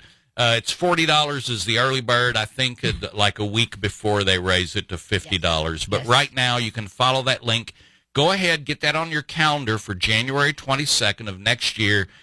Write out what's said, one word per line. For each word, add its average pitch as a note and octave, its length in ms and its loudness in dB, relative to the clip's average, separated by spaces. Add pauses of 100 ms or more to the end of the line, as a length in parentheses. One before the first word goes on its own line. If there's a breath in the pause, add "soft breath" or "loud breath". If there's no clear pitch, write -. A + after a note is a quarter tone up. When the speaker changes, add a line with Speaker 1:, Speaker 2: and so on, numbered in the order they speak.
(360 soft breath)
Speaker 1:
Uh, A#2 220 2
it's - 140 -4
forty E3+ 340 0
dollars D3+ 420 0
is A2+ 180 -4
the A2 120 0
early C3 240 2
bird. A#2+ 340 2
I G#2+ 100 0
think B2 380 -4
it, A2 300 -4
like, G2+ 260 0
a G#2 60 0
week G#2+ 340 -2
before G#2 440 0
they F#2+ 160 2
raise F2+ 360 0
it G#2 140 -4
to - 80 -6
fifty - 400 -2
dollars. D#2+ 440 0
Speaker 2:
Yes. - 80 -6
Speaker 1:
But G2+ 100 0
Speaker 2:
Yes. - 80 -6
Speaker 1:
right C3+ 280 2
now, B2 220 0
you A#2 140 -4
can G#2+ 160 -8
follow C3 340 0
that B2+ 220 -2
link. A#2 300 -2 (400 soft breath)
Go D3+ 180 4
ahead, F3 340 0
get D3 160 -6
that D3 140 0
on E3 160 -2
your D3+ 100 -2
calendar D3 560 0
for G#2 160 -6
January B2+ 580 2
twenty-second C3+ 800 0
of F#2 100 -10
next A2+ 380 0
year, G#2 300 2 (160 soft breath)